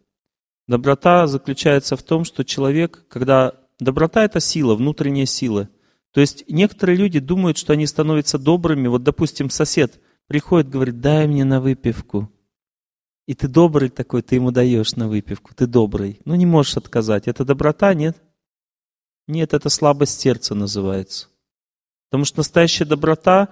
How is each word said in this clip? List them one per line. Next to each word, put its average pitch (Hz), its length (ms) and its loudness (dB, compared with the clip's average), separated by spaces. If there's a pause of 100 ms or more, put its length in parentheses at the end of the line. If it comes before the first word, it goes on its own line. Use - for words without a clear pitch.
(680)
Доброта 139 600 2
заключается 139 680 -2
в - 80 -12
том, 165 200 -2
что - 200 -6
человек, 143 640 -2
когда, 131 460 2 (260)
доброта — 151 460 2
это 202 140 -2
сила, 139 340 0
внутренняя 139 520 -2
сила. 104 440 -4 (420)
То 139 100 2
есть - 260 0
некоторые 180 500 0
люди 180 220 0
думают, 170 380 -2
что - 160 -2
они 151 120 0
становятся 151 540 -2
добрыми. 151 480 0
Вот, 123 160 0
допустим, 143 460 -2
сосед - 500 -2 (280)
приходит, 147 420 0
говорит: 127 320 -4
«Дай 151 260 2
мне 143 160 0
на 135 160 2
выпивку». 117 720 -4 (920)
И 139 100 -8
ты 147 120 -4
добрый 147 400 4
такой, 123 340 -4
ты - 140 -2
ему 127 160 2
даешь 123 460 0
на 113 100 -4
выпивку, 104 480 -8
ты 123 100 0
добрый. 104 600 0
Ну, 160 100 -2
не 180 100 2
можешь 160 300 2
отказать. 110 540 -2
Это 123 160 -4
доброта, 147 480 2
нет? 160 280 -4 (1080)
Нет, 156 240 -2
это 147 160 -2
слабость 143 500 0
сердца 117 360 -2
называется. 98 720 -6 (800)
Потому 139 160 -2
что - 140 -6
настоящая 165 440 0
доброта, 160 680 2